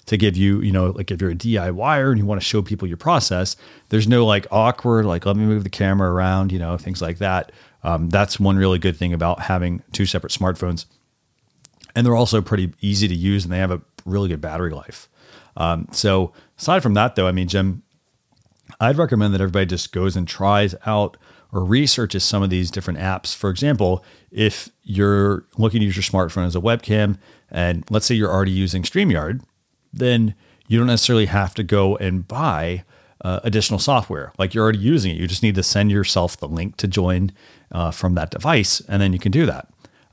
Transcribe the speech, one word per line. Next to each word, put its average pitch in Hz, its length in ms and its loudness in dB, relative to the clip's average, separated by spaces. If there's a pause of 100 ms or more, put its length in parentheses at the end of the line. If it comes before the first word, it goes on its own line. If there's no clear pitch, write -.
to 110 100 0
give 98 200 4
you, 98 240 2
you 101 120 0
know, 92 180 2
like, 95 220 -6
if 87 80 -6
you're 92 100 -2
a 85 60 -4
D 113 200 -2
I 92 140 -2
Y 135 300 0
er 135 100 2
and 117 80 2
you 101 80 2
wanna 92 140 -2
show 104 220 -2
people 95 260 -6
your 85 80 -6
process, 98 580 0 (360)
there's 107 180 2
no, 120 180 6
like, 101 240 2
awkward, 113 540 2
like, 87 200 -2
"Let 98 120 2
me 107 80 2
move 107 180 2
the 95 80 -6
camera 98 400 2
around," 92 400 0
you 92 80 -2
know, 87 180 -4
things 90 240 -8
like 85 180 -6
that. 92 340 -2 (320)
Um, 82 240 -2
that's 101 320 0
one 98 160 4
really 95 240 2
good 90 160 0
thing 87 160 -2
about 85 300 -2
having 90 500 -2
two 98 120 0
separate - 280 -4
smartphones. 87 540 -4 (1080)
And 120 100 2
they're 120 120 4
also 117 260 2
pretty 92 380 -2
easy 101 260 2
to 90 80 0
use, 95 300 0
and 87 80 -6
they 90 60 -2
have 95 120 0
a 87 120 -4 (220)
really 98 240 -2
good 78 120 -4
battery 80 320 -4
life. - 360 -16 (480)
Um, 82 360 -2
so 95 400 0 (260)
aside 180 240 0
from 107 120 2
that, 113 200 2
though, 92 140 2
I 92 40 0
mean, 92 140 -2
Jim, 95 380 -2 (960)
I'd 135 180 2
recommend 104 340 2
that 95 80 2
everybody 95 260 0
just 87 260 -6
goes 90 240 -2
and 90 100 -2
tries 101 480 0 (100)
out 104 320 -2 (360)
or 92 120 -2
researches 113 600 0
some 101 180 0
of 95 80 0
these 92 220 -2
different 90 260 -6
apps. 95 360 -4
For - 140 -4
example, 95 560 0 (280)
if 107 360 0 (140)
you're 101 640 2 (100)
looking 110 240 2
to 104 60 2
use 92 100 -2
your 98 60 -4
smartphone 90 420 -2
as 87 120 -2
a 87 40 -2
webcam, 107 580 0 (320)
and 87 380 -2
let's 107 160 0
say 120 120 0
you're 104 160 0
already 95 180 2
using 92 320 -2
StreamYard, 113 600 0 (500)
then 117 420 2 (320)
you 107 100 0
don't 120 120 4
necessarily 113 380 2
have 95 280 0
to 113 80 -4
go 98 340 2
and 92 300 -4
buy, 90 580 -4 (400)
uh, 92 200 -4
additional 104 340 0
software. 101 600 -2
Like, 92 140 0
you're 113 120 2
already 110 160 2
using 101 320 2
it. 82 60 -6
You 87 100 -2
just 92 160 -4
need 104 100 4
to - 80 0
send 104 300 2
yourself 92 440 0
the 73 120 -10
link 85 300 -6
to 101 100 -2
join, 92 420 0 (400)
uh, 82 220 -2
from 90 240 0
that 80 140 -4
device, 135 580 0
and 101 120 0
then 98 120 2
you 90 60 0
can 95 140 -2
do 151 140 2
that. 69 220 -6 (440)